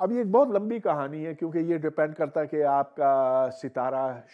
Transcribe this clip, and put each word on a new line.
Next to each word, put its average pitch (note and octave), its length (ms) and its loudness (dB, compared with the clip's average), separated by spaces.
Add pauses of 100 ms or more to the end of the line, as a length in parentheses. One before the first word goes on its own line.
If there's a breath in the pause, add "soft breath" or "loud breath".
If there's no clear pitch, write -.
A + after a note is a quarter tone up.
अब F#3+ 120 0
ये B3 80 0
एक G3+ 120 0
बहुत C4 180 6
लंबी A3+ 300 -2
कहानी D#3 440 -2
है, D#3+ 100 -8
क्योंकि E3 240 -4
ये E3 200 0
डिपेंड D#3 360 -2
करता D3+ 260 -2
है D3+ 60 -2
कि D3+ 140 -2
आपका C#3 920 2
सितारा C3 720 -4 (120)